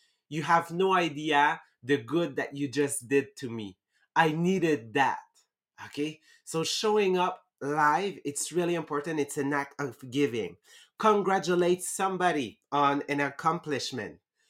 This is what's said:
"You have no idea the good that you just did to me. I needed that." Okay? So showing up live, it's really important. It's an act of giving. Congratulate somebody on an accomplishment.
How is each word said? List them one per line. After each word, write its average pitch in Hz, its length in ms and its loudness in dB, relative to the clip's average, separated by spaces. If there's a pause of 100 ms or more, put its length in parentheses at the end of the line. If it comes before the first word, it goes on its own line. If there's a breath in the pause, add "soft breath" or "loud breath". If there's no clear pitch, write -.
(280)
"You 156 160 -6
have 165 280 2
no 190 220 2
idea 156 680 2 (220 soft breath)
the 135 140 2
good 135 400 -2
that 139 200 -4
you 143 100 -2
just 135 400 -2
did 139 300 0
to 131 120 -8
me. 110 280 -10 (380)
I 160 160 4
needed 160 640 0
that." 131 240 2 (680)
Okay? 151 360 -8 (240 soft breath)
So 160 180 -4
showing 208 540 2
up 180 280 -2 (160)
live, 151 640 0
it's - 260 -6
really 170 240 0
important. 156 440 -4
It's 143 180 -4
an 139 160 0
act 139 260 -4
of 135 300 -8
giving. 123 480 -2 (400 loud breath)
Congratulate 185 840 2
somebody 180 760 -2 (120)
on 143 380 2
an 143 100 0
accomplishment. 139 1000 -4 (300)